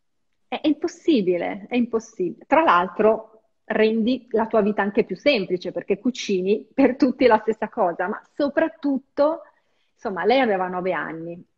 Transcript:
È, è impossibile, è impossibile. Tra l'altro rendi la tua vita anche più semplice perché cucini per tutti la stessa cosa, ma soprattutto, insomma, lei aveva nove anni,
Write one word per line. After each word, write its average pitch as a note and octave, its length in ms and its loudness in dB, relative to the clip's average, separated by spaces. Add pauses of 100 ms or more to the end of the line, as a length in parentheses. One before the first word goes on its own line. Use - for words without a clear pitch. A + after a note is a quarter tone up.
(480)
È, - 140 -10
è D4 60 -4
impossibile, G3 1000 -2
è - 80 -4
impossibile. A3+ 680 -4
Tra D4 160 4
l'altro G#3+ 680 2 (360)
rendi A3+ 640 0
la A3+ 140 0
tua A3+ 160 0
vita G#3 220 0
anche G3+ 200 0
più F#3 120 -10
semplice F#3+ 560 0
perché F3+ 260 -4
cucini G3+ 760 -2
per C4 240 2
tutti B3+ 300 2
la A3 140 6
stessa G#3+ 300 -6
cosa, F3+ 380 -2
ma G#3 140 -6 (140)
soprattutto, D4 1080 -2 (520)
insomma, F3+ 320 -8
lei B3 160 4
aveva F#3+ 260 0
nove F#3 260 -4
anni, E3 500 -8 (140)